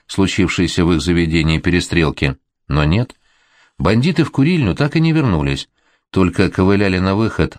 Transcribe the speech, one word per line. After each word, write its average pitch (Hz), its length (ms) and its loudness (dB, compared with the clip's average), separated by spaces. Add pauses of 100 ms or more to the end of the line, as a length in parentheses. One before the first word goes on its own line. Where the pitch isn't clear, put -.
случившейся 92 760 0
в 87 80 2
их 80 80 0
заведении 80 580 0
перестрелке. 80 760 0 (300)
Но 73 180 0
нет... 98 300 -2 (640)
Бандиты 131 460 0
в - 80 -4
курильню 139 420 0
так 147 220 -2
и 165 40 0
не 160 120 2
вернулись, 82 580 -2 (400)
только 92 400 2
ковыляли 98 480 0
на 95 180 0
выход 101 440 -2